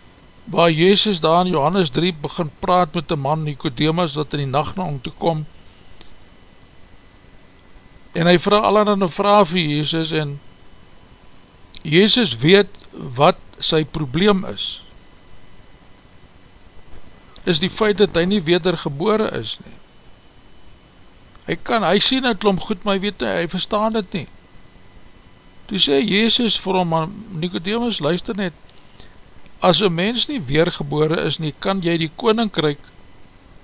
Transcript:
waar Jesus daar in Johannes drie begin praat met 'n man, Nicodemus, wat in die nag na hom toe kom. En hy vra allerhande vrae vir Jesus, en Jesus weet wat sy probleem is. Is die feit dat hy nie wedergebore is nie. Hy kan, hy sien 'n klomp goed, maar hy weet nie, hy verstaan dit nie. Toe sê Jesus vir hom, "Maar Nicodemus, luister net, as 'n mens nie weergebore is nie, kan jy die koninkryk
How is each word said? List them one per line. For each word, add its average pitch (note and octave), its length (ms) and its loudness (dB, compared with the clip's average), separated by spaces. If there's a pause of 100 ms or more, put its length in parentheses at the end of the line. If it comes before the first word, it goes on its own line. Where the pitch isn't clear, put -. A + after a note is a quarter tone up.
(440)
waar E3+ 260 4
Jesus F#3 500 4
daar E3 240 4
in F#3 80 -2
Johannes E3 380 2
drie E3+ 220 0
begin D3+ 460 -6
praat F3+ 360 2
met E3+ 160 -4
'n E3 80 -2
man, D3 240 -2
Nicodemus, D3+ 720 -2
wat D3+ 180 -6
in D3+ 60 -4
die C#3 80 -4
nag C#3+ 280 -2
na F#3+ 80 -6
hom D3+ 180 -6
toe - 180 -10
kom. D#3 280 0 (2750)
En E3+ 140 0
hy F3 120 6
vra G#3 200 2
allerhande G3+ 500 2
vrae G3+ 380 4
vir F3 140 0
Jesus, D3+ 500 -2
en D3 300 -4 (1400)
Jesus F3+ 540 4
weet F#3 320 4 (220)
wat C#3+ 460 2 (220)
sy D#3 260 0
probleem E3+ 600 0
is. - 400 -10 (2500)
Is F3 140 0
die F3 120 -2
feit G#3 260 0
dat G3 180 2
hy E3+ 100 2
nie G3 180 0
wedergebore F3 880 0
is - 340 -8
nie. - 100 -20 (1700)
Hy E3+ 100 -4
kan, A#3 260 -2
hy F3+ 160 4
sien C4 280 0
'n A3+ 120 0
klomp G3 220 2
goed, - 240 -6
maar G3+ 100 0
hy G3 60 -2
weet G3+ 200 -4
nie, A3+ 80 -2
hy F3 200 -2
verstaan G#3 440 -2
dit A3 200 -4
nie. E3+ 160 -8 (1400)
Toe G3+ 120 -4
sê C#3+ 260 2
Jesus G#3+ 560 2
vir F#3+ 140 -2
hom, F3+ 140 2
"Maar D#3+ 200 0 (220)
Nicodemus, G3 720 -4
luister F3 360 -2
net, F#3+ 160 -4 (1080)
as F3+ 220 4
'n F#3 120 2
mens G#3 320 -2
nie D4 140 -4
weergebore D3+ 800 0
is D3 180 -2
nie, D#3 200 -6
kan F#3+ 220 -2
jy E3+ 160 0
die D#3+ 200 -2
koninkryk G#3+ 640 0 (840)